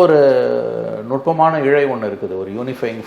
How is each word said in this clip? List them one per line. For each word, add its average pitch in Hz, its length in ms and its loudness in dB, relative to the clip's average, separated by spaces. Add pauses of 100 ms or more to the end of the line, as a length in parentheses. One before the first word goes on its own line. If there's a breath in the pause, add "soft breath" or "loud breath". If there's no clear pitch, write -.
ஒரு 165 140 6 (920)
நுட்பமான 160 440 2 (160)
இழை 143 240 4
ஒண்ணு 110 160 -6
இருக்குது, 101 320 -6
ஒரு 95 160 -8
யூனிஃபையிங் 120 500 -6